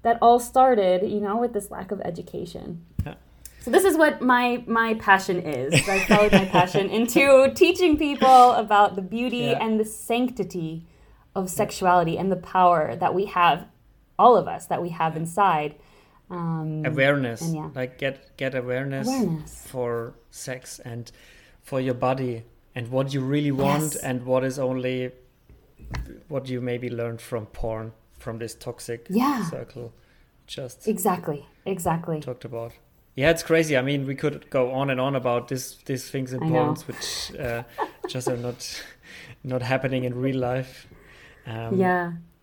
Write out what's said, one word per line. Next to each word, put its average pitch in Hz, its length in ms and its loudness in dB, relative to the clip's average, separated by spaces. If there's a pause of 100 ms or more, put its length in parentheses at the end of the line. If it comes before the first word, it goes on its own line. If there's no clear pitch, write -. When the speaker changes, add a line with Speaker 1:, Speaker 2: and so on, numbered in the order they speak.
Speaker 1:
that 233 180 2
all 240 200 8
started, 214 680 4
you 208 120 -2
know, 208 160 -2
with 240 160 -2
this 202 180 -6
lack 185 220 -10
of 196 80 -6
education. 170 840 -10 (220)
Speaker 2:
Yeah. 147 80 -12 (460)
Speaker 1:
So - 100 -10
this 370 140 6
is 349 120 4
what 311 240 4
my, 247 460 2
my 226 280 0
passion 196 440 4
is. 147 500 0
I 196 180 2
followed 208 260 6
my 190 140 8
passion 190 440 2
Speaker 2:
<laughs> 214 80 0
Speaker 1:
into 269 560 6
teaching 349 420 4
people 262 580 8
about 202 420 4
the 196 60 -6
beauty 233 360 -4 (120)
Speaker 2:
Yeah. 233 140 0
Speaker 1:
and 220 140 2
the 214 60 0
sanctity 185 1000 -4 (520)
of 190 80 -2
Speaker 2:
Yeah. 180 60 -6
Speaker 1:
sexuality 180 680 0
and 190 140 -2
the 180 40 0 (220)
power 170 380 4
that 170 180 -2
we 196 120 -2
have, 175 400 2 (520)
all 226 180 8
of 180 120 2
us, - 180 -10
that - 160 -4
we 175 60 -6
have 165 280 -4
inside. 165 600 0 (540)
Um, 160 540 -4
Speaker 2:
Awareness. 135 580 0
Speaker 1:
and 165 120 -2
yeah. 156 180 -8
Speaker 2:
Like, 127 260 -8
get, - 380 -8
get 135 200 -4
awareness 131 500 -4
Speaker 1:
Awareness. 180 640 -4
Speaker 2:
for 120 460 -6 (160)
sex - 500 -14
and 120 320 -12 (500)
for - 180 -6
your 131 140 -2
body 127 480 -2 (320)
and 120 160 -10
what 135 240 -2
you 139 60 0
really 143 320 0
want 139 300 2
Speaker 1:
Yes. 151 140 -4
Speaker 2:
and 127 300 -6
what 127 160 2
is 131 160 -4
only 127 540 -4 (1160)
what 131 200 -8
you 127 120 -4
maybe 123 300 -6
learned 117 300 -6
from 107 260 -8
porn, 110 460 -8 (260)
from 113 200 -10
this 113 160 -10
toxic 120 560 -10
Speaker 1:
Yeah. 247 380 0
Speaker 2:
circle 123 440 -14 (540)
just - 420 -10
Speaker 1:
Exactly. 175 580 -2 (200)
Exactly. 170 540 -4
Speaker 2:
talked 127 240 -12
about. 117 280 -10 (420)
Yeah, 135 160 2
it's 165 120 0
crazy. 160 340 2
I 127 60 2
mean, 139 240 -2
we 139 80 -6
could 143 340 -6
go 127 240 0
on 135 160 -2
and 131 100 -2
on 135 160 -2
about 120 340 -2
this, 127 260 -8 (100)
these 131 260 -8
things 131 220 -6
in 127 100 -6
Speaker 1:
I 160 60 0
know. 160 60 2 (180)
Speaker 2:
porns, 156 140 -8
which, - 520 -10
uh, 120 260 -6 (200)
<laughs> - 240 -12
just 127 200 -6
are 123 100 -2
not, - 440 -10 (600)
not 127 160 -4
happening 131 440 -2
in 123 140 -4
real 135 200 -2
life. 127 480 -6 (600)
Um, 113 320 -4
Speaker 1:
Yeah. 180 340 0 (300)